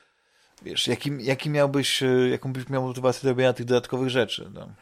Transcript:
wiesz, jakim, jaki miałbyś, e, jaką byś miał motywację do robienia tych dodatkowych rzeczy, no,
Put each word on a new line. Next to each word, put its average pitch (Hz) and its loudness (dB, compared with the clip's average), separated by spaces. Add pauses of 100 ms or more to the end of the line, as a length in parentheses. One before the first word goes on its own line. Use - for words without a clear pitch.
(640)
wiesz, 98 -4
jakim, 135 -2
jaki 131 -2
miałbyś, 143 2
e, 127 4
jaką 127 -2
byś 127 -8
miał 135 0
motywację 127 0
do 135 2
robienia 123 4
tych 117 -6
dodatkowych 127 0
rzeczy, 107 -2
no, 98 -16